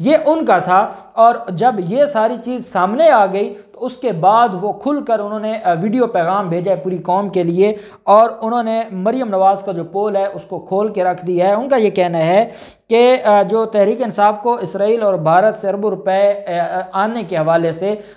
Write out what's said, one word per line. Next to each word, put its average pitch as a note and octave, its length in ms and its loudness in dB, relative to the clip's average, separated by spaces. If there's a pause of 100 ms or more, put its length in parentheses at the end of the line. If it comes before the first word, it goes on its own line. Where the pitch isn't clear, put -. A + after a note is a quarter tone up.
ये D4 160 4
उनका D4 440 2
था। F#3 200 2 (340)
और A#3 360 4
जब G#3+ 280 0
ये A3+ 280 0
सारी A#3 300 -2
चीज़ B3 240 -8
सामने G#3+ 480 2
आ A3 160 6
गई G3 240 -2 (240)
तो - 60 -18
उसके B3+ 320 -6
बाद G3 440 2
वो F#3+ 180 -4
खुलकर B3 460 -2
उन्होंने, G#3+ 380 -6
अ, F3+ 160 0
वीडियो G#3+ 340 0
पैगाम F#3 420 -2
भेजा F3 220 -2
है F3+ 60 0
पूरी F#3 200 -6
कौम F#3 320 -2
के F3+ 140 -2
लिए F#3 320 2 (320)
और A3 360 4
उन्होंने A3+ 500 -2
मरीम A3+ 340 -2
नवाज़ G3 360 2
का G3 100 -6
जो E3+ 100 -6
पोल G3 340 -4
है G3 100 -2
उसको F3 320 -10
खोल G3+ 300 -2
के G3+ 140 -4
रख F3+ 220 -2
दिया F3+ 220 0
है। G3+ 80 2
उनका C4 220 0
ये G#3+ 120 2
कहना F3 280 0
है F3 260 2 (460)
कि, A#3+ 280 4
अ, G#3 260 4
जो A3 220 0
तहरीक A3 360 0
इंसाफ G#3 400 0
को A#3+ 180 0
इसराइल G3+ 440 -2
और F#3+ 140 2
भारत F3+ 380 2
से G3+ 120 -8
अरबों G3+ 240 -2
रुपए, G3+ 560 0
अ, F3 460 -4
आने A3 300 -2
के F3 120 -6
हवाले E3 380 0
से, F#3+ 200 -4 (240)